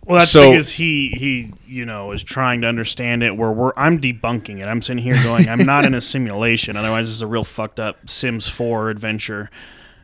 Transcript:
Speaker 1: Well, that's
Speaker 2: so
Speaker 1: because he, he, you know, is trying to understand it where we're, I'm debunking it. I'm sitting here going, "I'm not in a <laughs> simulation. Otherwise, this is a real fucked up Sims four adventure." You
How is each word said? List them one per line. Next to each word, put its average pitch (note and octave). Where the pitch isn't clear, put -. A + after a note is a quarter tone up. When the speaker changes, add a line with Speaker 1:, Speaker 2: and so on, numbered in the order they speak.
Speaker 1:
Well, F3
that's E3
Speaker 2:
so C#3+
Speaker 1:
because D#3
he, D3+
he, A#2+
you B2
know, G#2
is G2+
trying B2
to A#2
understand A#2
it G#2
where A2+
we're, B2
I'm D#3
debunking A#2
it. G2
I'm A2+
sitting B2
here B2+
going, A#2
"I'm A#2+
not C#3
in C3+
a A#2+
<laughs> -
simulation. A2+
Otherwise, A2
this A2
is A2+
a A2
real A2
fucked -
up G#2+
Sims A#2
four A2+
adventure." G#2+
You -